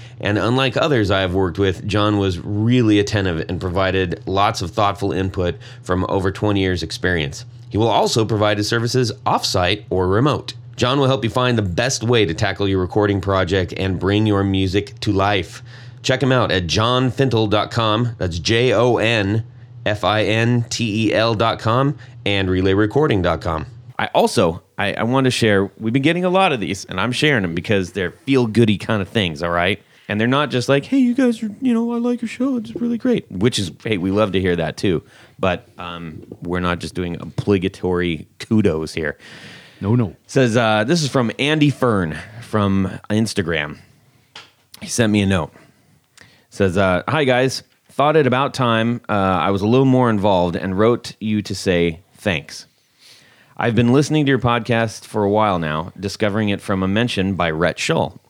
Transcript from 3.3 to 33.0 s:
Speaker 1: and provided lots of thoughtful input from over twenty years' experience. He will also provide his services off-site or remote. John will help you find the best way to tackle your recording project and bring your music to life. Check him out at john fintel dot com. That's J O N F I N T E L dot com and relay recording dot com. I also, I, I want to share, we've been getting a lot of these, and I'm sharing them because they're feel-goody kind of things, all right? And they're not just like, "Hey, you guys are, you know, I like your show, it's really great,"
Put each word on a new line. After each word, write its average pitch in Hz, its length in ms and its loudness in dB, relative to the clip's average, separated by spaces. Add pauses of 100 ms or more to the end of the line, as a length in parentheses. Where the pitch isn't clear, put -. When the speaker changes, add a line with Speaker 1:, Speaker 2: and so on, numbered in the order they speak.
Speaker 1:
and 85 140 -6
provided 92 640 -2
lots 101 360 0
of 85 100 -8
thoughtful 101 420 -2
input 92 420 -2 (280)
from 92 260 -2
over 95 220 0
twenty 104 280 -2
years' 92 240 0
experience. 82 600 -4 (240)
He - 80 -4
will 113 100 2
also 113 380 2
provide 104 320 0
his 104 100 -2
services 117 440 0 (140)
off-site 104 640 0
or 92 180 0
remote. 110 460 0 (220)
John 127 240 0
will 131 80 2
help 135 160 0
you 113 60 0
find 123 280 2
the 107 40 2
best 113 420 -2
way 113 220 4
to - 80 -2
tackle 98 340 -2
your 95 140 0
recording 101 400 0
project 95 560 0
and 92 220 -2
bring 101 280 2
your 101 160 2
music 95 580 0
to 107 120 0
life. 98 500 -2 (400)
Check 131 180 0
him 131 120 2
out 117 180 2
at 90 160 0
john 120 440 2
fintel 117 380 0
dot 104 220 0
com. 113 460 0
That's 85 220 -4
J 117 340 2
O 117 240 2
N 107 480 0 (400)
F 104 180 -4
I 104 200 2
N 117 460 0
T 110 380 -2
E - 60 0
L 113 220 2
dot 110 240 0
com 131 380 0 (280)
and 98 240 0
relay 92 240 2
recording 107 480 2
dot 82 200 0
com. 78 240 -4 (340)
I - 80 -2
also, 110 560 2 (160)
I, 101 140 -2
I - 100 -4
want 131 220 2
to 127 60 4
share, 101 340 4 (140)
we've 110 140 -4
been 139 100 2
getting 170 220 2
a 185 40 2
lot 185 240 4
of 120 60 -2
these, 95 260 -6
and 92 140 -6
I'm 113 120 0
sharing 127 320 2
them 85 100 -2
because 90 380 0
they're 90 200 -4
feel-goody 117 680 2
kind 110 220 -2
of 92 80 -6
things, 87 340 -2
all 85 80 0
right? 87 280 0 (280)
And 104 120 -2
they're 113 80 2
not 139 220 2
just 123 200 -2
like, 135 160 2
"Hey, 269 120 0
you 247 180 4
guys 247 280 0
are, 214 60 -4 (120)
you 262 120 0
know, 233 200 -2
I 233 40 -4
like 240 240 -2
your 226 80 -8
show, 262 280 -4
it's 226 180 -8
really 233 220 -2
great," 240 340 -2